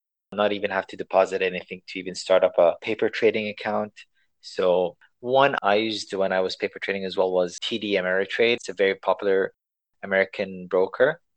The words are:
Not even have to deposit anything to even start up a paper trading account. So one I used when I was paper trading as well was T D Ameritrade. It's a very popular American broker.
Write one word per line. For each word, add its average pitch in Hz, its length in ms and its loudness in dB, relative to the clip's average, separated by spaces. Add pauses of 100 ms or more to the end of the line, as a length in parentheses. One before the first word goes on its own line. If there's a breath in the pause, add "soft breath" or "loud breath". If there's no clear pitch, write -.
(320)
Not 101 200 0
even 101 180 -4
have 95 180 -2
to - 80 -16
deposit 95 460 0
anything 92 460 -6
to - 100 -12
even 92 160 -8
start 92 280 2
up 92 140 2
a 85 240 6
paper 110 300 -2
trading 107 380 0
account. 107 440 -6 (480)
So 90 560 0 (240 soft breath)
one 135 420 2
I 101 120 4
used 107 400 -2
when 95 180 0
I 92 80 2
was 92 160 -2
paper - 220 -6
trading 98 260 -6
as 92 140 -8
well 92 120 2
was 90 300 0
T - 180 -6
D 101 180 -4
Ameritrade. 95 580 0
It's - 160 -8
a 92 40 -8
very 98 200 2
popular 95 580 0 (500)
American 95 680 -2
broker. 95 520 2 (160)